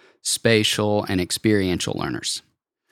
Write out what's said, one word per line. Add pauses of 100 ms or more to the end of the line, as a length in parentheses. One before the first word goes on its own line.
(220)
spatial,
and
experiential
learners. (500)